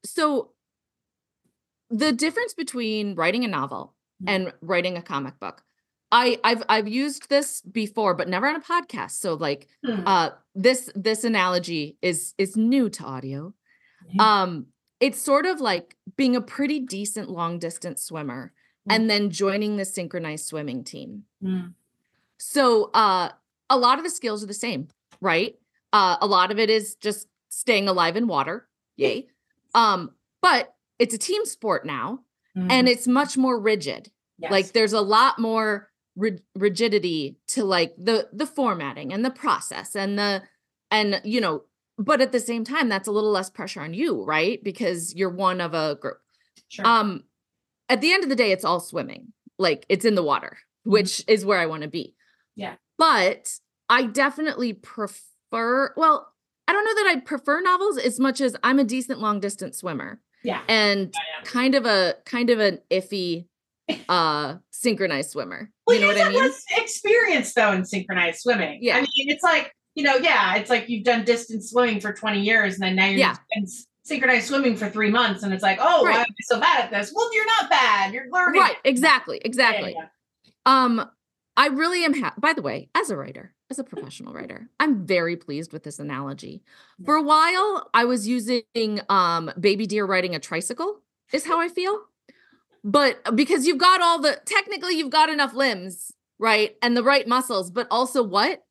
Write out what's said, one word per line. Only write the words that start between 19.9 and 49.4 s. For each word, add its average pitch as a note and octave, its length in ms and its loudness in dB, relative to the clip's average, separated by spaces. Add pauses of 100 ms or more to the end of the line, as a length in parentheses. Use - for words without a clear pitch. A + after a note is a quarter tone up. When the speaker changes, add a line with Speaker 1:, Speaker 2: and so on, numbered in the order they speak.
Speaker 1:
swimming D3 380 -10
team. - 400 -16 (180)
Speaker 2:
Mm. F#3 300 -6 (680)
Speaker 1:
So, B3 560 2
uh, F#3+ 360 2 (400)
a C4 60 6
lot B3 220 4
of E4 60 -8
the F4 60 -4
skills G#3+ 340 -6
are - 40 -14
the G#3 60 -12
same, F3+ 320 -6 (340)
right? F#3 360 0 (360)
Uh, F#3+ 280 6
a G#3+ 80 2
lot F#3 240 4
of G#3 80 0
it A3 100 2
is G#3+ 240 0
just G#3 320 -6 (220)
staying G3+ 400 2
alive F3 280 2
in A#3 120 0
water. D#3+ 400 -2 (280)
Yay. A3+ 300 0 (480)
Um, A3 380 4 (280)
but D#4+ 340 2 (260)
it's A#3+ 140 0
a A3 40 -8
team G#4 260 -2
sport G3+ 400 -4
now, D3 360 -8 (340)
Speaker 2:
Mm-hmm. F#3 160 -2
Speaker 1:
and B3+ 160 6
it's B3 220 2
much C4+ 300 0
more B3+ 200 2
rigid. G3 520 -2 (260)
Speaker 2:
Yes. - 160 -6
Speaker 1:
Like, F#3+ 200 2
there's A3 200 2
a A3 80 2
lot G#3+ 380 4
more A3 500 -2 (280)
ri-, F#3+ 260 -4 (120)
rigidity F#3+ 920 0
to, A#3 180 -2
like, F3+ 320 0
the, G#3 340 0
the C#4+ 140 -4
formatting E3 640 -4
and G#3 140 -4
the C4 60 0
process - 680 -6
and G3+ 220 -4
the, G3+ 240 -2 (480)
and, G#3 340 0
you A3 160 -2
know, D#3+ 220 -2 (340)
but A#3+ 240 0
at C4 100 4
the B3 100 0
same A#3 220 -6
time, C4 280 -2
that's G3 180 -4
a - 20 -6
little G#3+ 200 0
less F#3+ 180 0
pressure - 320 -12
on D#3+ 140 -10
you, G#3 280 -2
right? D#3 400 0
Because F3 520 -6
you're F#3 160 -2
one F3+ 320 -2
of E3 100 -4
a D#3 260 -2
group. - 200 -10 (500)
Speaker 2:
Sure. - 180 -2
Speaker 1:
Um, G#3+ 380 2 (640)
at A#3+ 140 2
the E4 100 4
end F#4+ 100 2
of D#4 60 -4
the C4 80 0
day, A3 160 2
it's F#3 140 -2
all E3+ 140 0
swimming. - 520 -10 (260)